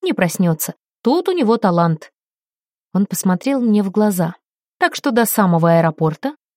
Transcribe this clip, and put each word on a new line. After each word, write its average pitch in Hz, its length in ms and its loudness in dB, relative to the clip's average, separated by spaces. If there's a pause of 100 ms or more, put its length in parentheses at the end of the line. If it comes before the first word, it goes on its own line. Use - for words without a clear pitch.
не 370 100 -2
проснется. 170 640 -2 (280)
Тут 339 260 0
у 381 40 0
него 233 240 2
талант». 170 560 0 (840)
Он 196 120 0
посмотрел 220 540 -2
мне 214 220 2
в 196 80 -4
глаза. 185 460 0 (420)
«Так - 160 -2
что - 160 -2
до 226 160 2
самого 170 520 2
аэропорта 165 580 -2 (200)